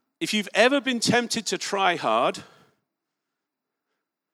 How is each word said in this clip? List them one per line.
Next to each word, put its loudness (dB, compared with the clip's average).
if -4
you've -4
ever 4
been -2
tempted -2
to -4
try 0
hard, 0